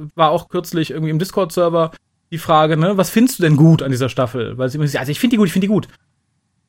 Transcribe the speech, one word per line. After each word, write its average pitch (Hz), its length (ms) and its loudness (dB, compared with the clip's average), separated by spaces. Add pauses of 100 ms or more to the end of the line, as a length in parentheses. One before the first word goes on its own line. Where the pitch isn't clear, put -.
(160)
War 156 160 2
auch 165 160 -2
kürzlich 175 440 -6
irgendwie 156 180 -4
im 156 100 -2
Discord-Server 170 720 -2 (400)
die 165 60 -8
Frage, 156 400 2
ne, 185 200 0
„Was 185 120 0
findest 247 300 2
du 175 40 -4
denn 156 140 4
gut 160 260 6
an 135 80 -4
dieser 127 180 -2
Staffel?“ 117 480 -4
Weil 131 120 -2
sie 139 80 -10
immer 151 100 -2
sagt, 135 140 -4
„Also 127 100 -6
ich 147 80 -6
find 240 140 0
die 233 40 2
gut, 208 100 4
ich 160 60 -4
find 185 100 0
die 202 40 -2
gut.“ 202 220 -2 (800)